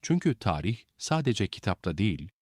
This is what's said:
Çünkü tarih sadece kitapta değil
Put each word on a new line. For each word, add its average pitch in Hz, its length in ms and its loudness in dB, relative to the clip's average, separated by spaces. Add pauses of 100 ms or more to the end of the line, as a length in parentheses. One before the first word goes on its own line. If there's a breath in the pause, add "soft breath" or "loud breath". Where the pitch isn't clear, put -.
Çünkü 165 380 2
tarih 87 380 0 (200)
sadece 135 500 0
kitapta - 500 -4
değil 90 320 0 (120)